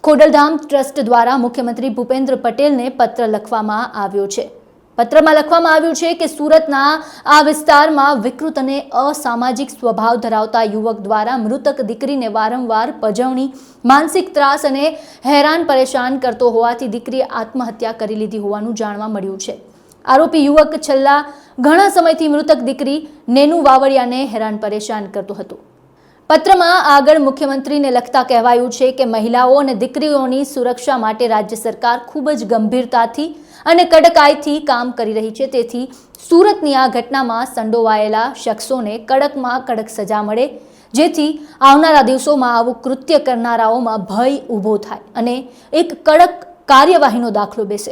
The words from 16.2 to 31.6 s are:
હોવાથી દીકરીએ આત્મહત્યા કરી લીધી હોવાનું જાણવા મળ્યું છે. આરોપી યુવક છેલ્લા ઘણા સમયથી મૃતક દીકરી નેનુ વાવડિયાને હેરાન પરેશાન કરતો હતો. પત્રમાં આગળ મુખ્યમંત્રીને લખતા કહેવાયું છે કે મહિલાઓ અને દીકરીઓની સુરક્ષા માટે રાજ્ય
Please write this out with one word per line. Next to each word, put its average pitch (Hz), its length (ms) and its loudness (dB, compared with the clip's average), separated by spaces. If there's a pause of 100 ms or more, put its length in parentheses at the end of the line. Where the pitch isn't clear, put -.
હોવાથી 233 440 -2
દીકરીએ 262 360 -6
આત્મહત્યા 226 720 -8
કરી 214 180 -6
લીધી 214 240 -8
હોવાનું 214 380 -6
જાણવા 208 320 -8
મળ્યું 190 300 -8
છે. - 120 -10 (480)
આરોપી 302 400 4
યુવક 302 420 2
છેલ્લા 277 320 2 (400)
ઘણા 330 300 4
સમયથી 330 460 2
મૃતક 294 340 0
દીકરી 277 320 -4 (260)
નેનુ 285 400 2
વાવડિયાને 262 580 2
હેરાન 214 380 -6
પરેશાન 214 500 -8
કરતો 202 280 -10
હતો. - 220 -16 (680)
પત્રમાં 349 600 4
આગળ 285 300 6
મુખ્યમંત્રીને 269 720 -2
લખતા 247 360 0
કહેવાયું 240 480 2
છે 262 160 0
કે 262 140 -2
મહિલાઓ 233 560 2
અને 269 140 -2
દીકરીઓની 262 680 -2
સુરક્ષા 247 520 -4
માટે 220 300 -4
રાજ્ય 220 360 -2